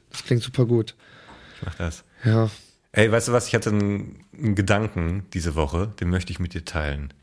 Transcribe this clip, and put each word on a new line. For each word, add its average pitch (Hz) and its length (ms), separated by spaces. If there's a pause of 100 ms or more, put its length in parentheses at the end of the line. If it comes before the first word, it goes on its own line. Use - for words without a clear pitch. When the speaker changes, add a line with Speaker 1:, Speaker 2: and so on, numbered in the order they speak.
(120)
Speaker 1:
Das - 120
klingt 120 200
super 127 220
gut. 113 300 (640)
Speaker 2:
Ich - 60
mach - 100
das. 85 280 (200)
Speaker 1:
Ja. 113 260 (420)
Speaker 2:
Ey, 107 200
weißt 117 180
du - 20
was? 120 160
Ich - 80
hatte 113 160
einen, 101 540 (120)
einen 120 160
Gedanken 98 800
diese 82 220
Woche, 80 320 (140)
den 87 80
möchte 92 240
ich - 60
mit 90 140
dir 80 120
teilen. 71 460 (120)